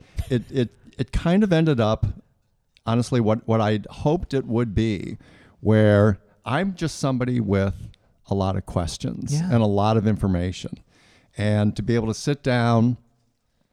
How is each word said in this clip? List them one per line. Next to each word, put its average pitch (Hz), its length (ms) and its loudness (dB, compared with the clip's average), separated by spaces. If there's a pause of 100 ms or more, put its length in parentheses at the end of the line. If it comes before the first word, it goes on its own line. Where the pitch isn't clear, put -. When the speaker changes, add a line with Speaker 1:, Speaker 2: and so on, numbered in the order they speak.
(300)
Speaker 1:
it, 120 220 0
it, 127 180 -2 (280)
it - 140 -6
kind 185 320 0
of 196 100 0
ended 160 260 2
up, 110 260 0 (800)
honestly, 120 340 0
what, 110 280 0
what 113 140 2
I'd 107 260 -2
hoped - 460 -4
it 131 120 -2
would 117 280 -2
be, 110 440 -4 (420)
where 104 580 6 (280)
I'm 175 300 -2
just 160 240 -6
somebody 127 420 -2
with 98 340 0 (540)
a - 40 -2
lot 98 220 0
of 95 100 -6
questions - 680 -6
Speaker 2:
Yeah. 170 180 -2
Speaker 1:
and 117 100 4
a 107 60 2
lot 104 300 2
of 104 100 2
information. 92 720 -2 (580)
And 104 380 0
to 113 80 -4
be 117 120 0
able 110 120 0
to 110 60 -4
sit - 300 -4
down 117 540 2 (760)